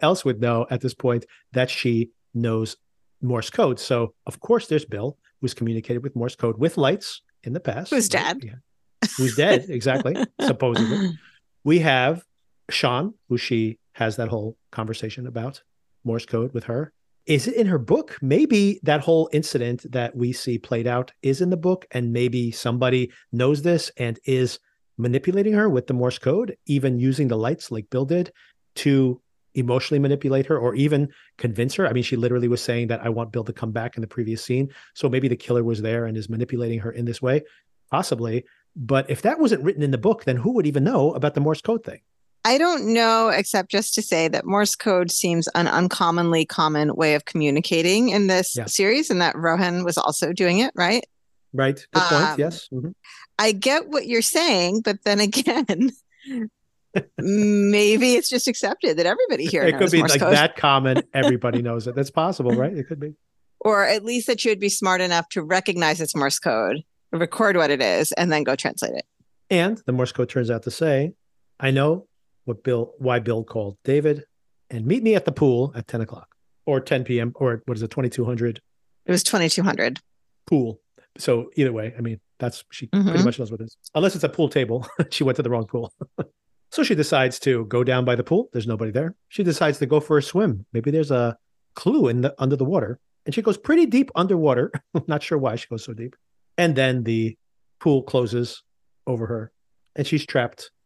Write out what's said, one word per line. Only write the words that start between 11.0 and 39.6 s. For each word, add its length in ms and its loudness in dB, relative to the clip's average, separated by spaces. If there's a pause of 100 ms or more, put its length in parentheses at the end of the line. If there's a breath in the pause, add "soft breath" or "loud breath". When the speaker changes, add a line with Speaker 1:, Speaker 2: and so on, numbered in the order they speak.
Speaker 1:
We 160 4
have 420 2 (480)
Sean, 420 0 (160)
who 80 -2
she 420 -2 (160)
has 220 -2
that 120 -4
whole 280 -6 (160)
conversation 540 -8
about 360 -10 (420)
Morse 220 -4
code 280 -4
with 100 -6
her. 280 -6 (340)
Is 220 2
it 60 -2
in 120 2
her 120 2
book? 440 0
Maybe 600 4
that 200 2
whole 300 4
incident 600 -2
that 240 -4
we 160 0
see 260 -4
played 280 -4
out 260 -2 (100)
is 200 0
in 80 2
the 80 0
book, 320 -2
and 240 -2
maybe 360 0
somebody 600 0 (220 loud breath)
knows 300 2
this 360 0
and 260 -4
is 340 0 (400)
manipulating 540 0
her 160 4
with 180 0
the 80 -2
Morse 240 0
code, 460 0
even 340 0
using 300 2
the 80 0
lights 340 -4
like 200 -10
Bill 160 -2
did 260 -2 (440 soft breath)
to 440 2 (340)
emotionally 440 0
manipulate 480 0
her 120 0
or 160 -2
even 320 2 (300 soft breath)
convince 380 -2
her. 120 0
I 60 0
mean, 100 0
she 140 -2
literally 320 0
was 140 0
saying 260 -2
that, 160 -4
"I 60 -2
want 200 -4
Bill 140 -6
to 80 -8
come 200 -8
back," 260 -6
in 20 -6
the 60 -6
previous 360 -6
scene. 280 -2 (240 loud breath)
So 160 0
maybe 180 2
the 80 -2
killer 280 0
was 180 -2
there 240 -2
and 100 -6
is 140 -8
manipulating 480 -4
her 120 -8
in 140 -8
this 160 -6
way, 220 0 (480 soft breath)
possibly. 540 -2 (300 soft breath)
But 360 0
if 120 -4
that 160 2
wasn't 260 2